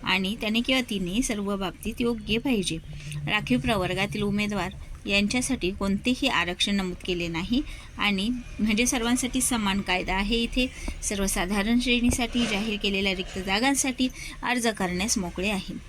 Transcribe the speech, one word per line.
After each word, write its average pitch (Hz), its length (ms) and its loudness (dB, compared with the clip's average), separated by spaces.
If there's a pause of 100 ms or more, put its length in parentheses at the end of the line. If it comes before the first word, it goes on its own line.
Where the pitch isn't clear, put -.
आणि 190 380 0
त्याने 220 200 2
किंवा 247 280 2
तिने 190 320 0
सर्व 202 340 0
बाबतीत 190 440 -4
योग्य 220 380 0
पाहिजे. 208 400 0 (500)
राखीव 214 320 2
प्रवर्गातील 202 600 0
उमेदवार 202 500 0 (340)
यांच्यासाठी 208 640 2
कोणतेही 202 560 0
आरक्षण 180 480 2
नमूद 185 200 0 (100)
केले 175 220 -2
नाही 185 340 0 (360)
आणि 202 320 0 (300)
म्हणजे 220 260 2
सर्वांसाठी 247 560 0
समान 202 400 2
कायदा 185 340 0
आहे 202 220 2
इथे. 233 300 0 (360)
सर्वसाधारण 202 760 2
श्रेणीसाठी 240 680 2
जाहीर 208 380 0
केलेल्या 196 320 2
रिक्त 190 240 -6
जागांसाठी 254 680 2 (360)
अर्ज 240 240 0
करण्यास 190 500 0
मोकळे 185 320 -2
आहे. 196 240 -2 (160)